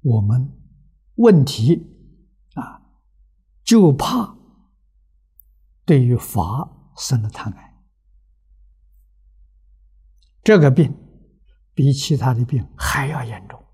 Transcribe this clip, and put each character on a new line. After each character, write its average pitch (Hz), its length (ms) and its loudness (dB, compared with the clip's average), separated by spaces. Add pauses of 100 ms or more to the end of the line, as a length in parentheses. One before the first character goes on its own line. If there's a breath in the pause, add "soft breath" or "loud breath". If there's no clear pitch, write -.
我 117 200 0
们 123 300 -2 (640)
问 208 280 4
题， 117 420 -2 (680)
啊， - 260 -16 (840)
就 202 300 4
怕 226 460 -6 (1500)
对 143 180 4
于 120 140 2
法 107 800 -8
生 123 240 -4
了 107 80 -6
贪 - 240 -12
爱。 - 300 -20 (2500)
这 214 160 4
个 147 120 4
病 135 240 2 (800)
比 135 180 2
其 139 240 -4
他 127 160 -2
的 120 120 -2
病 120 220 -6 (100)
还 - 300 -6
要 151 160 -8
严 104 260 -14
重 - 140 -20 (120)